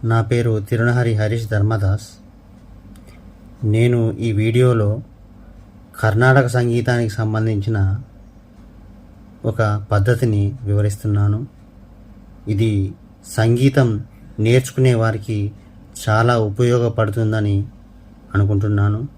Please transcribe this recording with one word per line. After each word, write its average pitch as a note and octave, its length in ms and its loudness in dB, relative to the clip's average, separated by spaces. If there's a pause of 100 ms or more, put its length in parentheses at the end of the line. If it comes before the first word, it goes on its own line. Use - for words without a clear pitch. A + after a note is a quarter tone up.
నా A2+ 180 0
పేరు A#2 380 -2
తిరునహరి A#2+ 540 0
హరీష్ G#2+ 340 -2
ధర్మదాస్. G#2 600 -2 (1600)
నేను A#2 480 2
ఈ A#2 200 -4
వీడియోలో A2+ 720 2 (1000)
కర్ణాటక B2+ 440 4
సంగీతానికి A#2+ 640 0
సంబంధించిన G#2+ 920 -2 (1400)
ఒక G#2 480 -2
పద్ధతిని G#2+ 680 0
వివరిస్తున్నాను. G#2 840 0 (1040)
ఇది G2+ 460 0 (320)
సంగీతం A#2+ 760 2 (340)
నేర్చుకునే B2+ 560 2
వారికి A2 580 -2 (560)
చాలా A2+ 300 2
ఉపయోగపడుతుందని A2 1300 0 (680)
అనుకుంటున్నాను. G2+ 840 0